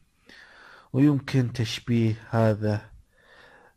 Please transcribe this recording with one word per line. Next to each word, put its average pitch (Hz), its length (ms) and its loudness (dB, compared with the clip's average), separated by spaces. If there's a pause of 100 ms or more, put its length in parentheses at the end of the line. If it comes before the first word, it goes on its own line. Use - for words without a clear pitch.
(920)
ويمكن 135 600 2
تشبيه 113 640 -2 (160)
هذا، 107 600 0 (880)